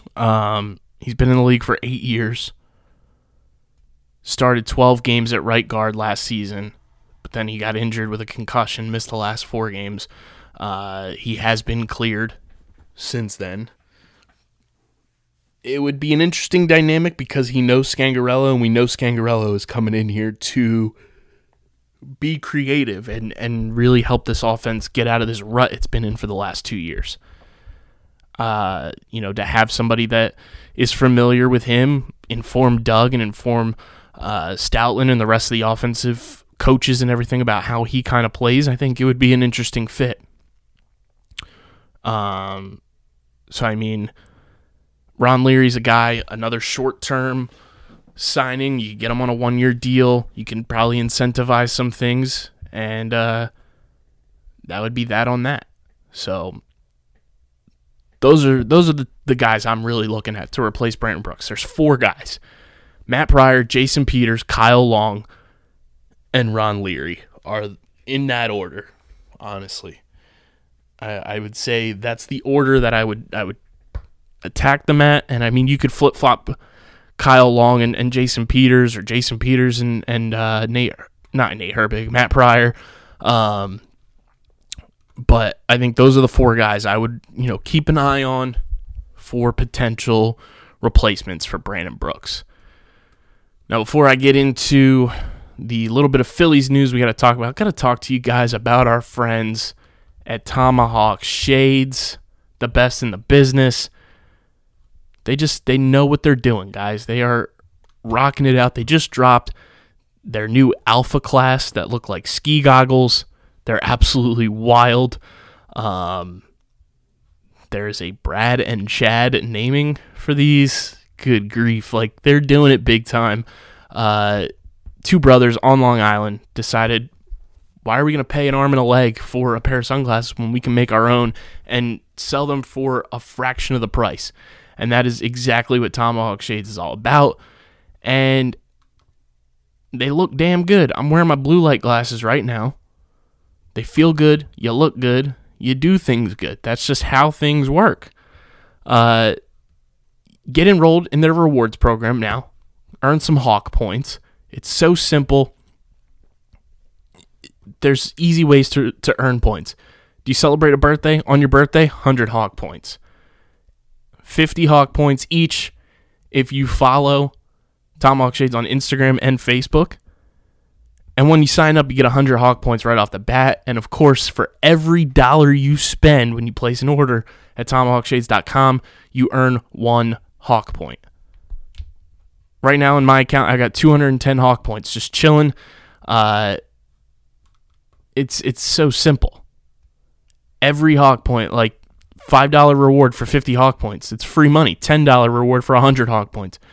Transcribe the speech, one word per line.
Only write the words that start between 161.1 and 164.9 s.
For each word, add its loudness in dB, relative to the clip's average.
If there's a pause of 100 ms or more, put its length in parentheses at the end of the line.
On 4
your 4
birthday, 4
hundred 0
Hawk -2
points. -14 (1300)
Fifty 0
Hawk 4